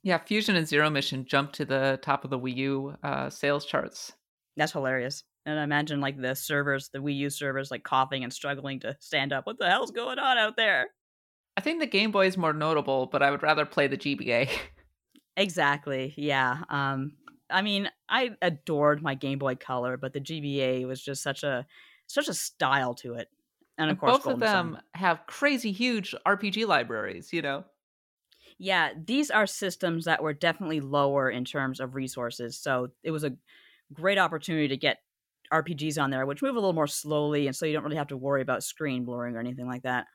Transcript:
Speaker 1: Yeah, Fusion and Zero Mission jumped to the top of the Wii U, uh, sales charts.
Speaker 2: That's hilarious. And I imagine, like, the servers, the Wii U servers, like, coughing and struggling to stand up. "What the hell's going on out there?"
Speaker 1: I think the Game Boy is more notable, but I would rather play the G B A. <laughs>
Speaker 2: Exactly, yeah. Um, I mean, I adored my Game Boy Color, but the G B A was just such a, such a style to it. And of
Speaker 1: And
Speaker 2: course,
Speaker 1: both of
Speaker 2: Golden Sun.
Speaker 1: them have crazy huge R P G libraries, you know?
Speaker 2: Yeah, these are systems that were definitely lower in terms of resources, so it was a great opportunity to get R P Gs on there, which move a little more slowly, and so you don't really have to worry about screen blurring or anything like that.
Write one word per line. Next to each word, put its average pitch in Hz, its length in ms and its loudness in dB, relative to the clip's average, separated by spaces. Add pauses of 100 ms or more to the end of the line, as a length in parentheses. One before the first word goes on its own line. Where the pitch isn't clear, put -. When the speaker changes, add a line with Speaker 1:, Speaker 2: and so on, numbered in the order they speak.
Speaker 1:
Yeah, 180 160 2
Fusion 208 360 0
and 160 140 2
Zero 151 220 4
Mission 135 340 -2
jumped 143 300 0
to 151 100 -4
the 135 380 2
top 135 220 0
of 135 60 -6
the 135 80 -2
Wii 123 180 -4
U, 139 460 -2
uh, 135 280 -4
sales 143 340 0
charts. - 480 -4 (440)
Speaker 2:
That's 151 160 2
hilarious. 131 520 -2 (220)
And 151 120 -2
I 151 60 0
imagine, 147 360 0
like, 139 200 -2
the 127 140 -2
servers, 143 560 0
the 139 100 -10
Wii 143 160 -2
U 143 140 -2
servers, 139 400 -4
like, 127 140 -8
coughing 131 400 0
and 123 80 -8
struggling 139 480 -6
to 131 200 -8
stand 139 320 -2
up. 135 140 -4
"What 220 120 -8
the 185 100 2
hell's 214 220 2
going 247 280 -4
on 262 200 2
out 220 180 2
there?" 196 380 2 (600)
Speaker 1:
I - 40 -2
think 330 200 0
the 302 60 0
Game 214 240 2
Boy 196 160 6
is 185 100 2
more 165 160 2
notable, 147 540 2
but 135 160 2
I 139 80 8
would 143 120 -2
rather 151 220 4
play 143 220 2
the 135 100 0
G 139 180 -2
B - 180 -2
A. 127 220 4
<laughs> - 40 -4 (800)
Speaker 2:
Exactly, 147 800 0
yeah. 143 520 2
Um, 139 480 -2 (340)
I 185 120 2
mean, 202 280 0 (180)
I 233 320 0
adored 147 640 2
my 143 120 0
Game 135 240 -2
Boy 131 180 0
Color, 127 400 -2
but 131 160 -8
the 143 80 -6
G 156 200 -8
B 139 220 -2
A 127 220 2
was 127 180 -8
just 139 200 -8
such 135 200 -4
a, 135 240 -2 (400)
such 294 220 -2
a 185 60 -4
style 131 600 0
to 120 180 -10
it. 117 140 -10 (480)
And 156 140 0
of 170 60 2
Speaker 1:
And - 20 -12
Speaker 2:
course, 254 200 6
Speaker 1:
both 277 100 0
of 254 100 0
Speaker 2:
Golden 226 80 2
Sun. 180 260 2
Speaker 1:
them - 80 -14 (140)
have 170 320 0
crazy 262 460 0
huge 226 420 -2 (100)
R 196 120 4
P 202 140 -2
G 208 140 0
libraries, 113 680 0
you 165 100 -2
know? 143 220 -4 (960)
Speaker 2:
Yeah, 180 380 2
these 247 340 0
are 214 160 4
systems 170 580 -4
that 165 180 0
were 151 100 -2
definitely 160 480 -2
lower 139 480 2
in 123 160 -2
terms 131 360 -4
of 131 140 -6
resources, 123 640 -6
so 127 300 -2 (140)
it 165 80 -4
was 156 140 -4
a 135 120 -4 (560)
great 190 260 2
opportunity 160 500 2
to 131 80 0
get 135 220 0 (520)
R 156 140 4
P 170 100 -6
Gs 151 240 -4
on 139 120 2
there, 131 160 0
which 143 160 -4
move 262 140 0
a 233 40 0
little 190 120 4
more 156 140 2
slowly, 147 640 0
and 135 80 -4
so 160 100 -2
you 151 60 0
don't 151 120 -2
really 151 120 -2
have 143 120 -4
to 139 80 -8
worry 135 260 0
about 127 200 0
screen 131 420 -4
blurring 120 320 -6
or 117 40 -4
anything 123 260 -6
like 123 160 -6
that. 123 320 -2